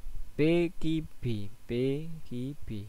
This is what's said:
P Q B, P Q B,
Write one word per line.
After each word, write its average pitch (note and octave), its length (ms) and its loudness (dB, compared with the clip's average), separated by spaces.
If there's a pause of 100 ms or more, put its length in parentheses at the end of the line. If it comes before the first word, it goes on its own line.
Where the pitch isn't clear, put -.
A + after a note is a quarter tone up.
(340)
P E3 380 4 (100)
Q D#3+ 220 2 (160)
B, G#2+ 260 0 (220)
P - 20 -8 (560)
Q B2+ 380 -4
B, - 40 -4 (200)